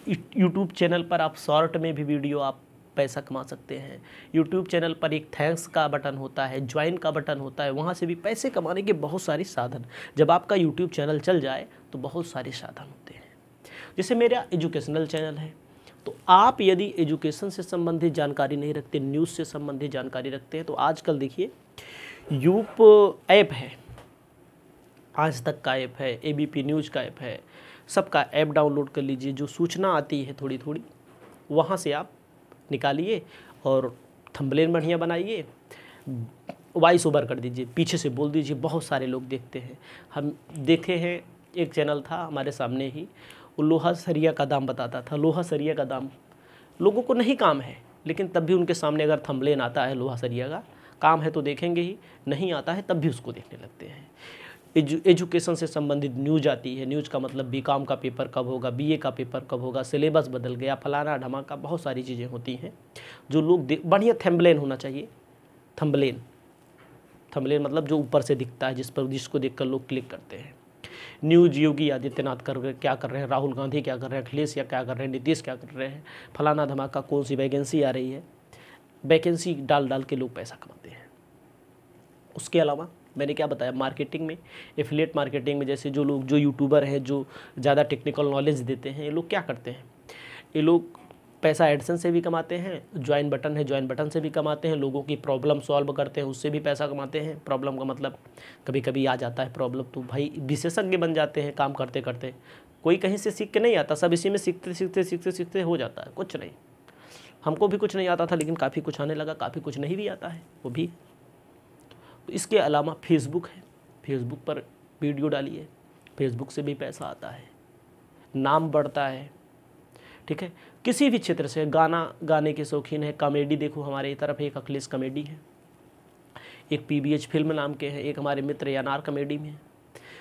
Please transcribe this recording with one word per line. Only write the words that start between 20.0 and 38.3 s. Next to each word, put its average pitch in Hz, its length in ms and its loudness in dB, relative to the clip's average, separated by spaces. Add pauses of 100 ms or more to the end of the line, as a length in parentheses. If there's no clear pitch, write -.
रखते 135 280 -8
हैं, 160 80 -6
तो 156 80 -6
आजकल 151 460 0
देखिए 139 320 -2 (800)
यूप 208 1000 10
ऐप 202 220 10
है, 131 200 -10 (1400)
आज 147 280 0
तक 151 180 -4
का 131 160 0
ऐप 127 220 -6
है, 127 260 -4
एबीपी 147 380 -2
न्यूज़ 151 260 -2
का 135 120 -4
ऐप - 180 -10
है, 123 200 -10 (480)
सबका 190 460 2
ऐप 151 140 4
डाउनलोड 147 420 2
कर 143 120 -4
लीजिए। 135 320 -4
जो 139 140 -6
सूचना 170 440 0
आती 143 320 0
है 135 100 -10
थोड़ी 135 240 -6
थोड़ी, 147 240 -8 (680)
वहाँ 165 260 4
से 156 140 -2
आप 151 200 -4 (600)
निकालिए 147 500 0 (440)
और 131 300 2 (400)
थंबनेल 143 380 2
बढ़िया 170 240 2
बनाइए, 170 480 -4 (1300)
वॉइस 170 300 8
ओवर 147 200 4
कर 127 140 -4
दीजिए, 123 260 -6
पीछे 165 320 0
से 156 120 -2
बोल 143 220 0